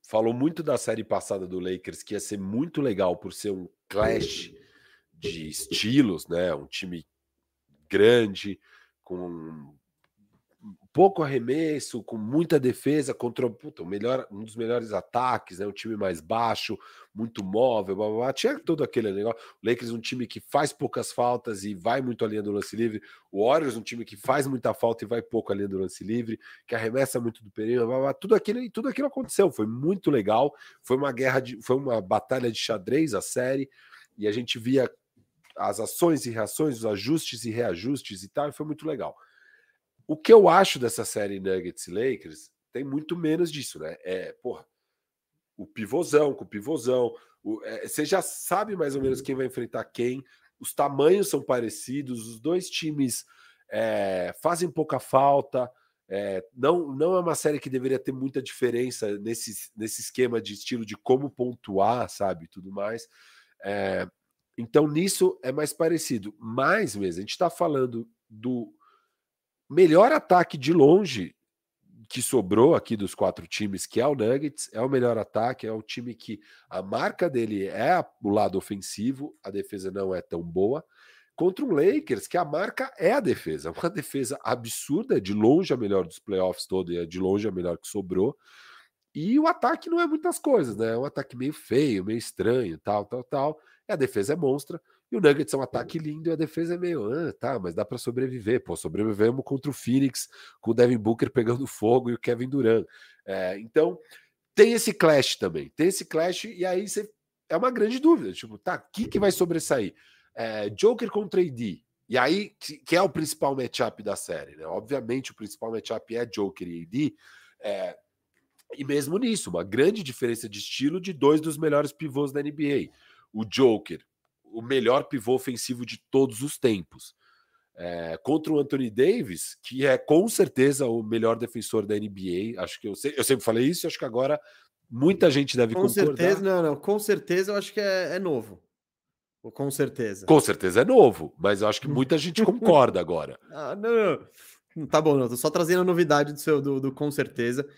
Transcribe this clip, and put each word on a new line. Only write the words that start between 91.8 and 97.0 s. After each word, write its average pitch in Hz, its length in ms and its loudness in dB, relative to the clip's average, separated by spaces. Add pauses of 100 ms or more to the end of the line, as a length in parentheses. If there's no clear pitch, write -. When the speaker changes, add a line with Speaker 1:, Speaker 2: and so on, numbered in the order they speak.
Speaker 1:
meio 110 140 -4
estranho, 110 600 -2
tal, 104 260 -2
tal, 123 180 -8
tal, 147 380 -4 (280)
e 220 40 -6
a 190 40 0
defesa 123 360 0
é 160 40 0
monstra, 147 440 -2 (300)
e 240 60 -4
o 214 40 0
Nuggets 147 320 6
é 139 40 0
um 135 60 -2
ataque 123 360 -6
lindo, 156 300 -8
e 165 40 0
a 160 40 -2
defesa 165 380 -4
é 175 40 -6
meio, 156 340 -4